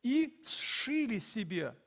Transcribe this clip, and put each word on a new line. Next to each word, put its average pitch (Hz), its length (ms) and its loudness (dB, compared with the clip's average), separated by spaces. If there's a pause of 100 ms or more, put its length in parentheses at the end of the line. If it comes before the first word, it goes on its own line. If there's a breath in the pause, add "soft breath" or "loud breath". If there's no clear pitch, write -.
«И 294 420 2
сшили 262 760 0
себе, 160 680 -4